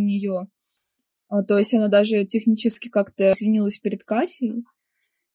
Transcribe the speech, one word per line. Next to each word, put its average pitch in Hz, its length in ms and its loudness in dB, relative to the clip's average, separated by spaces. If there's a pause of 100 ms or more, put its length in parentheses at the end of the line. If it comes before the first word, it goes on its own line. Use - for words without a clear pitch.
нее. 202 420 -4 (840)
А, 202 140 -2
то 202 140 0
есть 208 160 4
она 214 160 2
даже 208 360 2
технически 220 640 0
как-то 196 420 0
извинилась 208 480 0
перед 202 240 -6
Катей. 240 600 -4 (720)